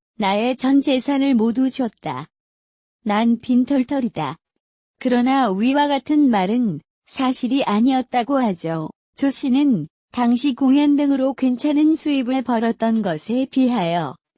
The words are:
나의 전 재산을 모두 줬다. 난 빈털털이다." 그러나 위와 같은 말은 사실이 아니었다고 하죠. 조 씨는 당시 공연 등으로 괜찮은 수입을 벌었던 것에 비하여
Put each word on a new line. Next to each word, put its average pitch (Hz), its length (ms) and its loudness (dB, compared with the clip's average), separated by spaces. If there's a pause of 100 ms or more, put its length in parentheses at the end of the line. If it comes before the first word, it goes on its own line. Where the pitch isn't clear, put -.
(200)
나의 214 380 -2
전 277 240 2
재산을 269 540 0
모두 233 360 0
줬다. 160 580 -8 (760)
난 220 340 2
빈털털이다." 247 960 -2 (640)
그러나 247 540 0
위와 262 340 0
같은 285 440 2
말은 208 500 0 (260)
사실이 262 580 -2
아니었다고 247 760 0
하죠. 165 500 -4 (280)
조 277 140 0
씨는 262 560 0 (260)
당시 247 420 0
공연 285 420 4
등으로 277 380 0
괜찮은 294 600 2
수입을 262 480 -2
벌었던 226 600 0
것에 214 480 -4
비하여 175 680 0 (220)